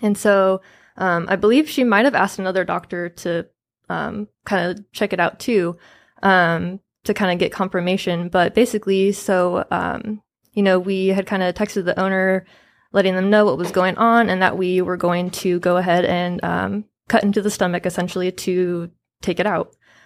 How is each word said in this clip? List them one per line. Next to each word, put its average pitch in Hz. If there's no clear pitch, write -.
And 208
so, 190
um, 175
I 196
believe 247
she 262
might 220
have 269
asked -
another 185
doctor 175
to 170
um, 180
kinda 180
check 202
it 180
out -
too, 175
um, 180
to 208
kinda 185
get 175
confirmation. 180
But 175
basically, 202
so, 185
um, 180
you 208
know, 185
we 190
had 190
kinda 185
texted 202
the 175
owner, 190
letting 185
them 185
know 214
what 139
was 175
going 180
on 233
and 185
that -
we 185
were 180
going 175
to 175
go 175
ahead 180
and, 175
um, 190
cut -
into 208
the 208
stomach 180
essentially 180
to 175
take 175
it 180
out. 185